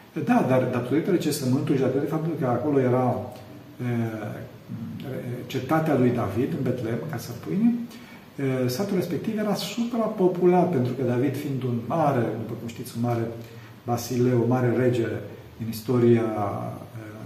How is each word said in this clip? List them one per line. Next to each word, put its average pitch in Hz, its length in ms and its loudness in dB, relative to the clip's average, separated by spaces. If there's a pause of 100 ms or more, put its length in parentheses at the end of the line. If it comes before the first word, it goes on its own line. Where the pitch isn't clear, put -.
(260)
Da, 240 240 4
dar 127 120 6 (100)
datorită 139 400 0
recensământului 135 640 2
și 131 60 4
datorită - 280 0
faptului 156 280 -2
că 131 60 0
acolo 139 340 2
era, 123 260 4 (720)
e, 123 120 -2 (1600)
cetatea 156 500 0
lui 123 120 6
David, 107 480 0
în 135 60 -2
Betleem, 117 340 -2 (140)
Casa 117 200 -8 (140)
Pâinii, 226 340 2 (880)
e, - 20 2
satul 196 280 -2
respectiv 180 420 -2
era 208 180 0
suprapopulat, 185 1160 2
pentru 123 220 2
că 135 100 -4
David, 123 320 0
fiind 131 280 -4
un 120 140 0 (100)
mare, 143 380 2 (160)
după 117 180 -8
cum 117 80 -10
știți, - 280 -12
un 117 60 -4
mare 117 260 0 (580)
basileu, 120 560 2
un 117 60 2
mare 123 300 4
rege 117 300 4 (500)
din 113 120 -6
istoria, 120 540 6
e, 110 840 -4 (180)